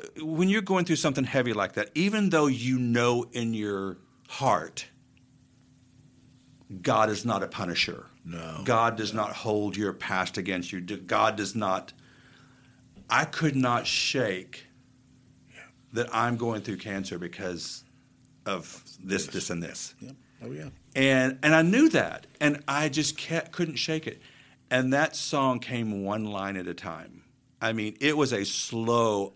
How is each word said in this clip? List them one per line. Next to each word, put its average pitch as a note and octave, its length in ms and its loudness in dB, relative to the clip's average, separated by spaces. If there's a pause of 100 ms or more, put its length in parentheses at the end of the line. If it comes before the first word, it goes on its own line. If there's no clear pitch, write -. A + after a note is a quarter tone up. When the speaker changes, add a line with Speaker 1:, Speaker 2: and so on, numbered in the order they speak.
(200)
Speaker 1:
when D#3+ 300 2
you're G#3+ 100 4
going F#3 240 2
through F3 120 2
something C#3 280 0
heavy B2 300 2
like G2+ 180 0
that, G#2+ 220 -2
even G3+ 340 2
though D#3 200 4
you B2+ 300 0
know A#2+ 540 4
in A#2 220 -2
your G2 420 -4 (320)
heart, G2 580 -2 (2000)
God A2 260 4
is G#2 160 -2
not G#2 180 0
a F#2 60 -4
punisher. - 580 -4 (200)
Speaker 2:
No. E2 380 -10
Speaker 1:
God A#2 320 4
does G#2+ 180 -4
not G#2+ 180 -2
hold G#2 440 -2
your G2+ 180 0
past F#2 420 -2
against F2+ 340 -4
you. F#2 120 -8
D-, F#2 140 -8
God G#2+ 400 2
does G2 200 -4
not, F#2+ 380 -2 (1120)
I C3 160 2
could D3+ 320 0
not B2 300 2
shake - 800 -2 (1300)
that A#2 200 -2
I'm A#2 220 2
going A2+ 240 -2
through G2 160 -6
cancer G2 420 -6
because F2+ 680 -8 (600)
of F#2 400 -8 (180)
this, F#2 220 -2
Speaker 2:
Yes. - 80 -10
Speaker 1:
this, F#2+ 160 -4
and E2+ 140 -4
this. - 380 -10
Speaker 2:
Yep. - 160 -16 (260)
Oh, A2+ 80 -12
yeah. D3+ 180 -12 (260)
Speaker 1:
And, C3 480 4
and D3+ 120 6
I D#3+ 80 8
knew A3+ 260 6
that, A2 380 0 (120)
and D3 300 2
I D3 220 0
just C#3+ 260 -2
kept, - 360 -4
couldn't D#3+ 240 -4
shake D#3+ 300 -4
it. - 140 -10 (500)
And B2+ 220 2
that D3+ 240 2
song C3+ 420 0
came A2+ 460 -4
one G#2+ 220 -2
line G2 320 -4
at F2+ 80 -6
a F2 80 -6
time. E2 480 -14 (360)
I A2+ 140 0
mean, G#2+ 280 -4
it D3 180 2
was C3+ 160 2
a G2+ 100 0
slow A2+ 920 0